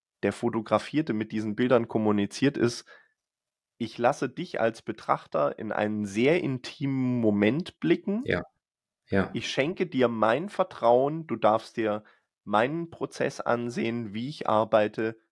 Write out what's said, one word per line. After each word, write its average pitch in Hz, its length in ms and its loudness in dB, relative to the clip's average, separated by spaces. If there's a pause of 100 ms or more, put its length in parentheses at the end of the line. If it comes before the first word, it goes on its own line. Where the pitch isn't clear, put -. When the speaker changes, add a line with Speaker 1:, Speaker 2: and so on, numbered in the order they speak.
(240)
Speaker 1:
der 101 80 2
Fotografierte 113 840 -2
mit 107 200 -4
diesen 110 240 -4
Bildern 123 320 4
kommuniziert, 107 680 2
ist, - 300 0 (920)
ich 113 200 -8
lasse 131 320 0
dich - 320 -8
als 113 200 -2
Betrachter - 760 -4
in 107 140 -6
einen 107 320 -2
sehr 120 360 2
intimen 131 800 -4
Moment 110 640 2
blicken. 196 420 0
Speaker 2:
Ja. 87 200 -2 (680)
Ja. 95 240 0
Speaker 1:
Ich 120 160 -6
schenke 170 360 -2
dir 131 220 2
mein 117 400 2
Vertrauen, 147 800 0
du 120 80 -4
darfst 110 400 2
dir 107 300 -2 (400)
meinen 139 440 0
Prozess - 520 -6
ansehen, 120 720 -2
wie 113 160 -6
ich - 180 -8
arbeite, 110 680 2 (140)